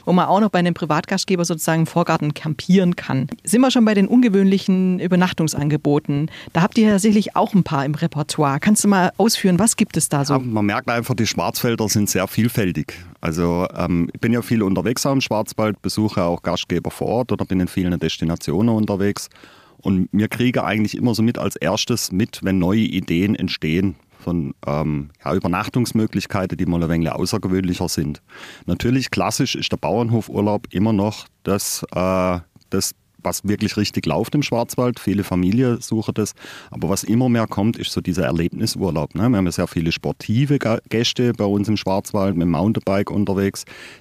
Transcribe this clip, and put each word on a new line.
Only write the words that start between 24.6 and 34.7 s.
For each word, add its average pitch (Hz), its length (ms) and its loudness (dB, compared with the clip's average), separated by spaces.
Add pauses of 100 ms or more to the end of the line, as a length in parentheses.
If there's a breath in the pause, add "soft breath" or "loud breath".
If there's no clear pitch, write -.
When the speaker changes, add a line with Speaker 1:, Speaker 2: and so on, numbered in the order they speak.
Speaker 2:
ähm, 73 440 -2 (120)
ja, 80 120 -2
Übernachtungsmöglichkeiten, 98 1200 -2
die 90 80 0
mal 85 180 2
ein 80 60 0
wenig 82 240 0
außergewöhnlicher 92 800 -2
sind. 76 320 -4 (420 loud breath)
Natürlich 120 460 0
klassisch - 440 -2
ist - 180 -6
der - 40 0
Bauernhofurlaub 104 960 0
immer 107 240 0
noch 104 320 -2 (160)
das, - 420 -4 (100)
äh, 92 440 0 (320)
das, - 240 -2 (320)
was - 160 -4
wirklich 202 360 0
richtig 202 260 -2
läuft 170 300 0
im 147 80 2
Schwarzwald. 123 580 -2